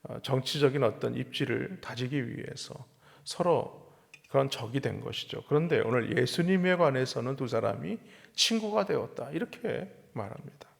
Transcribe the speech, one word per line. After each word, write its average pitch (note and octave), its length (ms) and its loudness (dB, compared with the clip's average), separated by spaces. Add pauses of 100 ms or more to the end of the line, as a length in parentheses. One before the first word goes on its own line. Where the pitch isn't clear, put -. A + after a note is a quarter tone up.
어, A#2 180 -10
정치적인 C3 600 2
어떤 A#2+ 320 0
입지를 B2+ 640 -2
다지기 B2 560 -4
위해서 - 480 -12 (380)
서로 - 680 0 (380)
그런 C3+ 200 4
적이 A#2+ 320 -4
된 G2+ 200 -4
것이죠. - 460 -8
그런데 D3+ 320 4
오늘 A2+ 380 2
예수님에 F3+ 580 4
관해서는 C3 640 2
두 C3 100 -2
사람이 A#2 500 0 (380)
친구가 G#3+ 500 2
되었다, C3 460 -2
이렇게 E3+ 600 -4 (220)
말합니다. - 560 -10 (100)